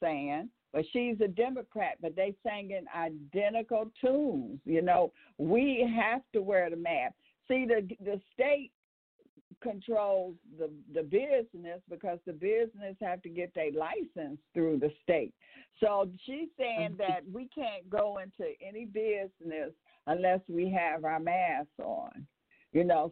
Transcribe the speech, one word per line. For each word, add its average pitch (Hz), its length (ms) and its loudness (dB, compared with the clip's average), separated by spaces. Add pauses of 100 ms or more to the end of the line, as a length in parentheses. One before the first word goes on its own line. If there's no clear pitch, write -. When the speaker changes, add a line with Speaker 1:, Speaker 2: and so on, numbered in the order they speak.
Speaker 1:
saying, 147 460 -2 (240)
but 156 220 0
she's 240 280 0
a 208 60 4
Democrat, 220 720 -2
but 165 140 -4
they 196 180 0 (140)
singing 196 380 -6 (100)
identical 208 1040 -2
tunes. 254 640 0
You 160 200 2
know, 180 280 6 (260)
we 240 480 4 (160)
have 233 200 2 (100)
to 214 100 2
wear 190 280 4
the 165 80 -4
mask. 165 380 -2 (340)
See, 262 160 2
the, 220 200 2 (200)
the 202 160 -2 (120)
state 285 380 0 (920)
controls 202 720 0 (220)
the, 160 120 -2 (240)
the 160 100 0
business 185 840 0
because 175 360 -6
the 180 60 -8
business 202 720 -2
have 185 220 -4
to 175 60 -12
get 170 240 -6
their 156 200 -2
license 156 640 -6 (140)
through 160 260 2
the 147 140 2 (100)
state. 156 300 2 (480)
So 202 260 4 (180)
she's 294 220 -6 (100)
saying 226 340 -2
Speaker 2:
Mm-hmm. 175 80 -10
Speaker 1:
that 185 240 0 (100)
we 254 200 -10
can't 202 360 -8
go 202 300 0
into 185 340 -8 (120)
any 214 200 -10
business 196 880 -4 (340)
unless 180 400 4
we 180 240 0
have 165 320 0
our 156 160 0
masks 165 480 2 (160)
on. 104 420 -6 (480)
You 165 100 6
know, 170 280 4